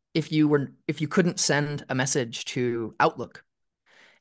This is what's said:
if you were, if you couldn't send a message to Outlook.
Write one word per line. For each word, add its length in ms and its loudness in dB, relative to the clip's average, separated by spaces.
if 180 -2
you 160 4
were, 240 2
if 140 -4
you 60 -4
couldn't 320 2
send 500 0
a 60 -2
message 500 -2
to 540 -4
Outlook. 440 0